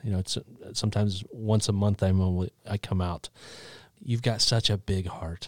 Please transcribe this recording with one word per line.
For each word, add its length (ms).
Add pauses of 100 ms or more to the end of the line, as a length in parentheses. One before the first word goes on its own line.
you 80
know, 80
it's, 180 (360)
sometimes 580
once 380
a 40
month 300
I'm 160
only, 320 (180)
I 80
come 220
out. 300 (760)
You've 180
got 200
such 280
a 80
big 300
heart, 400